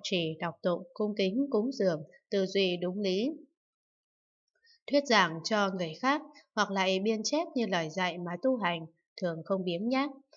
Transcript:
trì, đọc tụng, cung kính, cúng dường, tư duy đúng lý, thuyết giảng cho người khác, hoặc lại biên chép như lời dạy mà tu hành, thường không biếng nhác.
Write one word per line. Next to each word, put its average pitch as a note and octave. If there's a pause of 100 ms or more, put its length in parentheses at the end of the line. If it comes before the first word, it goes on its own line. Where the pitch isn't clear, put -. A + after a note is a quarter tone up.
trì, E3
đọc E3+
tụng, F3+ (100)
cung G#3+
kính, G#3
cúng A#3
dường, F3 (280)
tư G3
duy F#3+
đúng F3+
lý, G3+ (1600)
thuyết C#4+
giảng F#3
cho G#3
người E3
khác, C#4+ (340)
hoặc G3+
lại F#3+
biên A3
chép D#4+
như A#3
lời F3
dạy F3+
mà F3 (100)
tu C4
hành, F3 (360)
thường E3
không F#3+
biếng F3+
nhác. C4+ (280)